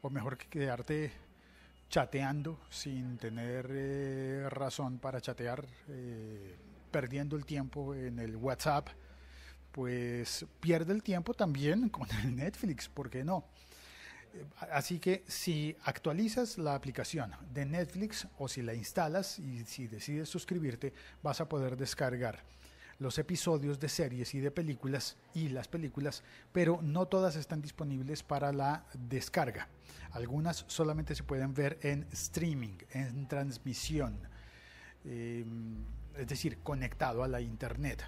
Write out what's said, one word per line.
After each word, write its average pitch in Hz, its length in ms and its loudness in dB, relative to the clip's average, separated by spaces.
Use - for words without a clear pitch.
o 139 80 -4
mejor 131 260 -2
que - 120 -14
quedarte 143 640 0
chateando 143 680 2
sin 127 480 -4
tener, 120 520 -2
eh, 135 800 -2
razón 131 480 -2
para 131 220 -2
chatear, 123 440 -2
eh, 110 680 -8
perdiendo 143 460 0
el 143 100 -4
tiempo 139 480 -2
en 127 240 -4
el 113 160 -2
WhatsApp, 135 540 2
pues 123 720 -2
pierde 165 320 6
el 214 100 2
tiempo 185 300 0
también 170 560 4
con 135 220 -2
el 117 260 2
Netflix, 151 540 -2
¿por 131 180 -6
qué 127 160 -2
no? 170 220 2
Eh, 180 100 -10
así 160 280 2
que 185 280 4
si 151 480 0
actualizas 220 720 2
la 151 160 2
aplicación 139 580 -2
de 139 100 0
Netflix 180 720 -2
o 139 120 -2
si 131 120 -4
la 117 140 0
instalas 165 640 0
y 127 260 -4
si 123 220 -6
decides 147 420 -2
suscribirte, 143 640 0
vas 147 180 2
a 156 80 0
poder 131 300 0
descargar 123 680 0
los 131 180 0
episodios 147 640 2
de 151 80 0
series 123 460 0
y 135 60 2
de 143 100 4
películas 139 680 0
y 160 160 2
las 127 200 -2
películas, 143 540 -2
pero 170 300 8
no 165 240 4
todas 185 300 6
están 151 260 -2
disponibles 143 600 -2
para 143 300 2
la 139 400 2
descarga. 127 760 0
Algunas 143 560 0
solamente 156 480 2
se 131 80 -2
pueden 135 320 2
ver 143 260 4
en 143 320 2
streaming, 139 640 0
en 131 360 -2
transmisión, 135 920 0
em, 117 800 -4
es 131 80 -2
decir, 135 320 -2
conectado 131 680 2
a 135 40 2
la 123 120 0
internet. 120 680 -2